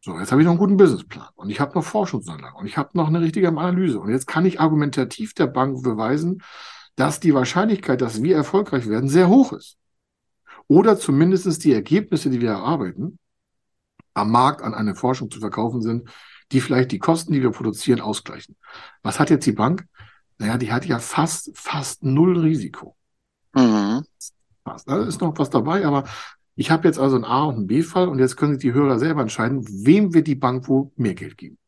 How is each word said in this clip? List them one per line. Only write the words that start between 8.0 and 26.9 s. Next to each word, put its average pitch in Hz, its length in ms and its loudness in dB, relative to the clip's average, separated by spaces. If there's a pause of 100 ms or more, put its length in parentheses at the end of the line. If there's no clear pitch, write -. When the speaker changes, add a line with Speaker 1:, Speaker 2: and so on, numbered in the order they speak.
Speaker 1:
dass 110 200 -4
wir 165 140 2
erfolgreich 147 540 0
werden, 117 180 0
sehr 175 220 6
hoch 254 240 6
ist. - 240 -18 (920)
Oder 196 300 6
zumindest 175 680 2
die 151 80 4
Ergebnisse, 147 580 0
die 123 120 -2
wir 117 80 0
erarbeiten, 110 680 -4 (960)
am 104 160 -2
Markt 127 320 0
an 110 120 -8
eine 107 220 -4
Forschung 127 360 -4
zu - 80 -16
verkaufen 110 420 -4
sind, 117 280 -6 (420)
die 135 80 4
vielleicht 127 320 0
die 95 80 -6
Kosten, 165 320 -2
die 143 100 0
wir 123 100 0
produzieren, 117 500 -2
ausgleichen. - 560 -10 (460)
Was 107 180 -2
hat 147 80 2
jetzt 143 160 2
die 110 80 2
Bank? 151 320 0 (520)
Naja, 110 200 -4
die 117 160 -4
hat 127 120 -4
ja 135 140 -4
fast, - 540 -6
fast - 500 -10
null 165 360 2
Risiko. 156 580 -2 (580)
Speaker 2:
Mhm. 113 480 2 (640)
Speaker 1:
Fast. - 220 -16
Da 180 160 -2
ist 208 180 -6
noch 160 160 -4
was 135 120 -2
dabei, 165 360 0
aber 143 200 0 (500)
ich - 160 -2
habe 160 160 4
jetzt - 120 2